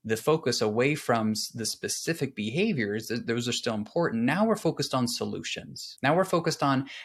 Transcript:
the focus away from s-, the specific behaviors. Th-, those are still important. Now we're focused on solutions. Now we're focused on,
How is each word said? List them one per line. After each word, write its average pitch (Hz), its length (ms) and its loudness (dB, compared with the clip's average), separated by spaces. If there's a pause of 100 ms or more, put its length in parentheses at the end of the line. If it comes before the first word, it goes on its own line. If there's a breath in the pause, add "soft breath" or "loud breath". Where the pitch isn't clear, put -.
the 110 140 0
focus 151 440 2
away 120 340 2
from 113 360 2
s-, - 220 -4
the 113 120 -6
specific - 680 -4
behaviors. 113 720 -2
Th-, 117 160 -2
those 117 240 -2
are 117 60 0
still 113 220 -2
important. 113 480 0
Now 170 220 4
we're 220 100 2
focused - 400 0
on 123 120 4
solutions. - 920 -6
Now 143 140 4
we're 185 100 4
focused 165 380 0
on, 135 260 2 (160 loud breath)